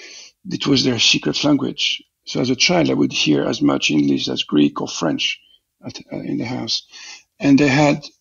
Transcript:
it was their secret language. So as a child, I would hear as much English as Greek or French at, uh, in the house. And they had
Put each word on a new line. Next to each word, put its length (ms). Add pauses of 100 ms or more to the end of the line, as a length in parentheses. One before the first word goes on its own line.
(500)
it 160
was 160
their 160
secret 460
language. 580 (220)
So 160
as 100
a 60
child, 340
I 40
would 180
hear 320
as 180
much 300
English 360
as 140
Greek 380
or 80
French 500 (480)
at, 140 (120)
uh, 40
in 220
the 80
house. 360 (560)
And 180
they 120
had 360 (160)